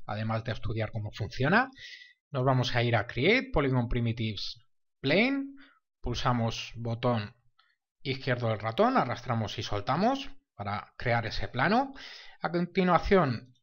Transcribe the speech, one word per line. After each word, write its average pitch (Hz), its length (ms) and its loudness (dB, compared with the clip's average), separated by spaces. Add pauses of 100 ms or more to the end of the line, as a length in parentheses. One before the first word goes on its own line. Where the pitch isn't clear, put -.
además 110 380 -2
de 113 80 -6
estudiar 107 400 -2
cómo 104 200 -6
funciona. 180 600 0 (580)
Nos 127 160 0
vamos 127 300 2
a 120 80 4
ir 117 120 2
a 104 120 2
Create, 214 440 2
Polygon 131 380 2
Primitives 113 720 -2 (360)
Plane, 240 440 2 (560)
pulsamos 117 760 0
botón 117 600 -2 (680)
izquierdo 123 460 -2
del 107 100 -2
ratón, 196 360 2
arrastramos 117 640 -2
y 104 60 -6
soltamos 190 680 0 (240)
para 101 440 -8
crear 120 280 0
ese - 220 -4
plano. 214 480 0 (460)
A 165 100 -2
continuación 175 1120 2